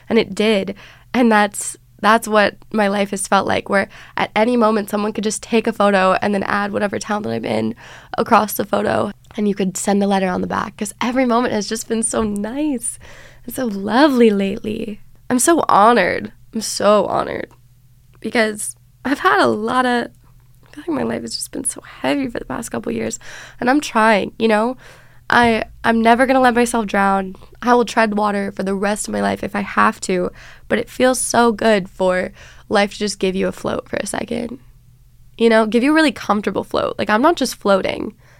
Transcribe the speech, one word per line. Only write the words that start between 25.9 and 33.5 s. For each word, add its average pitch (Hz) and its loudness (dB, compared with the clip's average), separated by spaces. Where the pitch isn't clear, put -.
never 233 6
gonna 262 4
let 247 4
myself 233 0
drown. 196 0
I 240 2
will 240 4
tread 214 2
water 202 0
for 190 -6
the 196 -2
rest 202 -4
of 214 -8
my 208 -2
life 202 -2
if 196 -6
I 202 -4
have 208 0
to, 185 -2
but 208 0
it - -6
feels 254 2
so 233 2
good 208 0
for 185 -2
life 202 0
to - -12
just 208 -4
give 190 -2
you 190 -2
a 180 -4